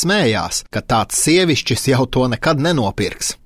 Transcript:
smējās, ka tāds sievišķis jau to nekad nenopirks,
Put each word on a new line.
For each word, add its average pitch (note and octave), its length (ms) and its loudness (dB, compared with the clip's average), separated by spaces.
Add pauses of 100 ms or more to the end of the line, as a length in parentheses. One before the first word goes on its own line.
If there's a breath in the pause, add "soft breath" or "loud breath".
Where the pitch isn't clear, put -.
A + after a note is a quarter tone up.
smējās, A#2+ 640 0
ka G#2+ 160 -6
tāds A2+ 320 0
sievišķis E3 800 0
jau B2+ 100 2
to B2+ 240 0
nekad C#3+ 320 0
nenopirks, C3+ 840 -2